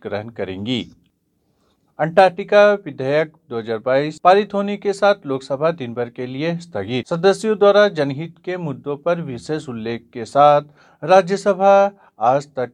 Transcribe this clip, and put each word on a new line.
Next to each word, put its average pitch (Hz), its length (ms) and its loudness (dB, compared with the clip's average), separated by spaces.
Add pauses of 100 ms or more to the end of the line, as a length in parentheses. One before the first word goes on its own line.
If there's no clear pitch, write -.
ग्रहण 104 260 -8
करेंगी। 104 520 -6 (1160)
अंटार्कटिका 190 640 2 (120)
विधेयक 151 580 -4 (180)
दो 117 80 -6
हज़ार 113 200 -6
बाईस 135 400 -2
पारित 202 360 4
होने 202 220 -4
के 202 160 -4
साथ 202 340 0
लोकसभा 139 440 -4
दिन 131 240 -8
भर 123 160 -6
के 127 160 -10
लिए 147 320 -6
स्थगित। 117 500 -8
सदस्यों 190 500 0
द्वारा 202 300 6
जनहित 156 560 -6
के 180 120 -6
मुद्दों 139 400 -8
पर 170 240 -4
विशेष 139 480 -10
उल्लेख 113 440 -8
के 117 120 -10
साथ 147 380 4 (420)
राज्यसभा 196 840 4 (300)
आज 139 340 0
तक 123 200 -8